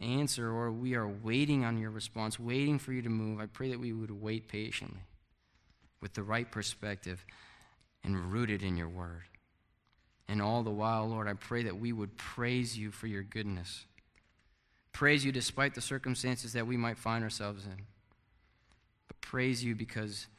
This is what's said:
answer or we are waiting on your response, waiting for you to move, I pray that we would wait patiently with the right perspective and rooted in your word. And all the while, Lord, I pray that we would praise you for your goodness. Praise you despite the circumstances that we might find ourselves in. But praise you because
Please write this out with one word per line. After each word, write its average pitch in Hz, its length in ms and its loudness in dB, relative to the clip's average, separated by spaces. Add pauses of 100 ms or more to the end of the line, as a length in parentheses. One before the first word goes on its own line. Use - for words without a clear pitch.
answer 123 500 2
or 117 200 0
we 123 240 0
are 110 140 2
waiting 123 560 4
on 117 140 2
your 110 120 0
response, 110 480 -4
waiting 135 400 2
for 135 140 -6
you 127 100 0
to 117 60 -2
move, 110 320 0
I 107 60 -4
pray 131 240 -4
that 120 100 -4
we 120 120 -2
would 110 180 -4
wait 107 380 -4
patiently 107 520 -6 (1000)
with 101 140 -8
the 104 80 -2
right 117 280 2
perspective 98 760 -6 (800)
and 92 280 0
rooted 107 300 2
in 92 140 0
your 82 120 0
word. 87 360 -8 (1040)
And 104 120 2
all 113 220 4
the 110 80 0
while, 110 380 2
Lord, 110 200 0
I 101 60 0
pray 120 300 -2
that 98 140 -2
we 117 140 0
would 104 240 -4
praise 120 640 0
you 107 120 -4
for 113 160 -8
your 101 160 -2
goodness. 101 600 -4 (1080)
Praise 143 320 6
you 135 80 4
despite 131 420 2
the 120 60 -6
circumstances 127 720 -2
that 117 140 0
we 123 100 0
might 117 220 0
find 113 260 0
ourselves 104 400 -4
in. 98 200 -10 (1200)
But - 120 -16
praise 127 420 2
you 117 120 2
because 107 520 -4 (120)